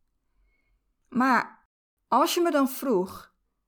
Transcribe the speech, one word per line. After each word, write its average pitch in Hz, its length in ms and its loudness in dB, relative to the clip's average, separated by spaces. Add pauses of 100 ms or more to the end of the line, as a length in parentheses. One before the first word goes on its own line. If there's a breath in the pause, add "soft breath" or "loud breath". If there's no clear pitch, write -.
(1080)
Maar - 600 -2 (400)
als 294 260 2
je 349 60 0
me 339 100 2
dan 277 180 2
vroeg, 226 680 -4 (340)